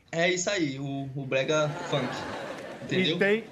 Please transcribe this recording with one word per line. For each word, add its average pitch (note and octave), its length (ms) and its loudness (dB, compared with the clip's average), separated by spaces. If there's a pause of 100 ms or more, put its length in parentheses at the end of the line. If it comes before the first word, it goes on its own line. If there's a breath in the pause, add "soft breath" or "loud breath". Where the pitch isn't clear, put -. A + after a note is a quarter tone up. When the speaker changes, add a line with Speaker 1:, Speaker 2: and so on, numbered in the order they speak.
(100)
Speaker 1:
é E3+ 220 2
isso F3+ 180 0
aí, D3+ 280 0
o, C#3 360 -4
o C#3 120 -4
brega D3 420 2 (220)
funk. C3 160 2 (760)
Entendeu? F3 340 2
Speaker 2:
E - 20 -2
tem, G#3 340 4